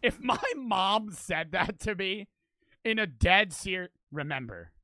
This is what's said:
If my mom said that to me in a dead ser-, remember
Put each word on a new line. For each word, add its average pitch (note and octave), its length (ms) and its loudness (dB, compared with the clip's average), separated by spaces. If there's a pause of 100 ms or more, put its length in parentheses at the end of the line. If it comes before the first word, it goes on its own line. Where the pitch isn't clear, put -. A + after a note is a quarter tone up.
If A#3+ 180 2
my B3+ 220 0 (140)
mom G#3 560 0
said E3 400 -4
that F3+ 300 -2
to G#3 140 -2
me G3 320 -4 (560)
in A3 160 0
a G#3+ 80 2
dead F3 460 4
ser-, F#3 380 -6 (200)
remember C3 600 -6 (120)